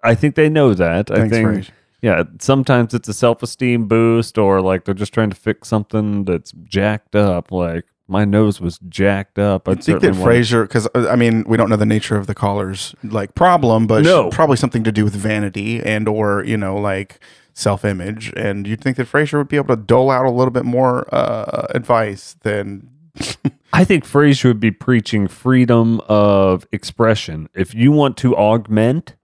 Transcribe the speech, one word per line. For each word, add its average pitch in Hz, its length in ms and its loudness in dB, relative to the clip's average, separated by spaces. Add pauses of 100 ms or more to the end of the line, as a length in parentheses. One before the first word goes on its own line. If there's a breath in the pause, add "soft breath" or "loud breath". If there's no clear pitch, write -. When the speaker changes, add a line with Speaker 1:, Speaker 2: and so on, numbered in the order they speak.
Speaker 1:
I 113 100 4
think 147 220 0
they 156 120 4
know 143 280 4
that." 87 340 0
I 101 60 -2
Speaker 2:
Thanks, 110 200 2
Speaker 1:
think 110 120 2
Speaker 2:
Frasier. 101 220 -2 (320)
Speaker 1:
yeah, 87 220 2 (160)
sometimes 131 540 2
it's 117 160 -4
a 104 40 -6
self-esteem 120 720 -2
boost, 117 500 2
or, 98 240 2
like, 92 240 -2
they're 98 80 -4
just 101 200 -6
trying 110 180 0
to 92 40 -10
fix - 320 -6
something 104 580 -4
that's 87 260 -6 (120)
jacked 104 520 -4
up. 95 360 0
Like, 85 340 -4 (220)
my 98 160 0
nose 104 380 2
was 87 160 -6 (100)
jacked 98 520 -2
up. 101 280 -2
Speaker 2:
I 92 40 -2
Speaker 1:
I'd 90 120 -4
Speaker 2:
think 165 180 0
that - 140 2
Speaker 1:
certainly 92 80 -6
want 117 220 4
Speaker 2:
Frasier, 113 240 0
'cause, 113 260 -2
uh, 120 140 0
I 123 60 2
mean, 113 320 2
we 113 100 2
don't 110 140 2
know 110 40 2
the 107 120 0
nature 110 280 -2
of 98 120 -4
the 104 80 -6
caller's, 101 580 -6 (100)
like, 104 320 -8
problem, 135 520 2
but 113 160 4
Speaker 1:
No. 156 260 4
Speaker 2:
sh-, - 60 -8
probably 143 220 2
something 120 260 -2
to 113 80 0
do 107 120 0
with 104 120 -2
vanity 107 680 -4
and, 107 240 -2
or, 104 380 -2
you 113 100 -2
know, 98 220 -4
like, 101 420 -6 (360 soft breath)
self-image. 101 840 -4
And 101 300 -6
you'd 110 140 -6
think 131 160 -4
that 123 140 -6
Frasier 147 280 -2
would 139 100 -4
be 147 80 -2
able 131 180 0
to 107 60 -10
dole 127 300 2
out 127 140 0
a 131 60 2
little 123 200 0
bit 120 140 -4
more, 123 480 -2
uh, 113 580 -4
advice 113 720 -2
than 101 460 -6 (260)
<laughs> - 580 -8
Speaker 1:
I 160 100 4
think 180 220 2
Frasier 143 400 2
would 120 140 4
be 107 120 2
preaching 107 560 0
freedom 117 800 2
of 98 640 2
expression. 92 840 -4
If 92 180 -6
you 120 180 4
want 143 260 2
to 123 200 0
augment 110 880 0